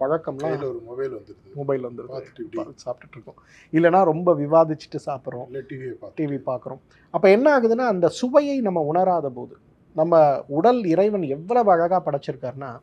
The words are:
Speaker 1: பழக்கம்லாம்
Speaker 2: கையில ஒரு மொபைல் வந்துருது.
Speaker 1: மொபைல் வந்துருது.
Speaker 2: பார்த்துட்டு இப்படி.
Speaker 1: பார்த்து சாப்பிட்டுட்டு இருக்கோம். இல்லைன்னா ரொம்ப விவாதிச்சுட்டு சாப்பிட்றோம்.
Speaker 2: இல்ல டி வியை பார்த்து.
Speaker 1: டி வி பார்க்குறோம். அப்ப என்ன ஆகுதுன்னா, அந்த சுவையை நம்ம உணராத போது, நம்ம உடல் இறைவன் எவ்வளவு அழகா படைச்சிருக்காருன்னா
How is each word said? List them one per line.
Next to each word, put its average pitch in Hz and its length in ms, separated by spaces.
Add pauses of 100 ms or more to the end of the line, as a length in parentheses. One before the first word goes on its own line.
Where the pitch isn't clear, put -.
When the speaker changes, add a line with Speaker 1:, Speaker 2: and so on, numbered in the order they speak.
Speaker 1:
பழக்கம்லாம் 143 500
Speaker 2:
கையில 139 140
ஒரு 120 220
மொபைல் 131 240
வந்துருது. - 440
Speaker 1:
மொபைல் 139 320
வந்துருது. 120 260
Speaker 2:
பார்த்துட்டு 127 320
இப்படி. 107 100
Speaker 1:
பார்த்து - 320
சாப்பிட்டுட்டு - 260
இருக்கோம். - 320 (280)
இல்லைன்னா 170 320
ரொம்ப 170 300
விவாதிச்சுட்டு 156 720
சாப்பிட்றோம். 127 400
Speaker 2:
இல்ல 127 220
டி 135 80
வியை 127 160
பார்த்து. 110 340
Speaker 1:
டி 143 80
வி 135 120
பார்க்குறோம். 131 320 (320)
அப்ப 190 200
என்ன 269 300
ஆகுதுன்னா, 233 260
அந்த 185 220
சுவையை 277 520
நம்ம 185 200
உணராத 165 500
போது, 123 260 (380)
நம்ம 156 520
உடல் 214 380
இறைவன் 190 380
எவ்வளவு 180 480
அழகா 175 340
படைச்சிருக்காருன்னா 135 800